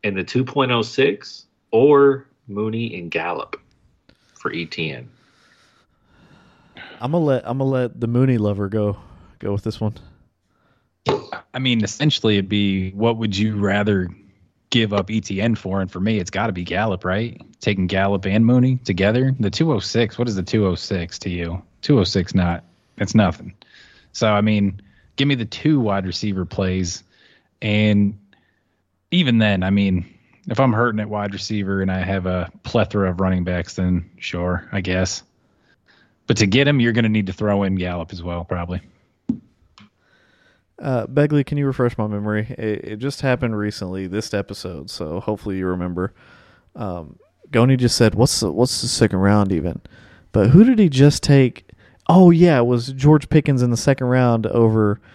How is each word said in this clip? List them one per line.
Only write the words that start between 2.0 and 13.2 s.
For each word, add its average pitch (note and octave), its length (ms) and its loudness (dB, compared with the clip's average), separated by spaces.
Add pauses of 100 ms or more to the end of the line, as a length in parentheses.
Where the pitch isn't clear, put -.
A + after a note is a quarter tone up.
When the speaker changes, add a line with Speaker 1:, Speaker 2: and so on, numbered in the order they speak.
Speaker 1:
Mooney A2 500 -6
and E2+ 140 -12
Gallup F2 500 -8 (760)
for - 180 -8
E - 140 -8
T D#2 260 -8
N. - 180 -16 (1900)
Speaker 2:
I'm B2 100 -6
gonna E3 140 0
let, C3+ 200 0
I'm B2+ 140 -6
gonna C3+ 100 0
let B2+ 320 -2
the A#2 60 -4
Mooney B2 320 2
lover G#2 300 0
go, G#2 300 -2 (420)
go G2+ 120 -6
with G2+ 120 -4
this A2 160 -6
one. G#2+ 180 -4 (1600)
Speaker 3:
I C3 40 -6
mean, B2 260 2
essentially, A2 540 0
it'd F#2+ 100 -2
be, G2 440 -2
what A2+ 260 -2
would G#2+ 180 -4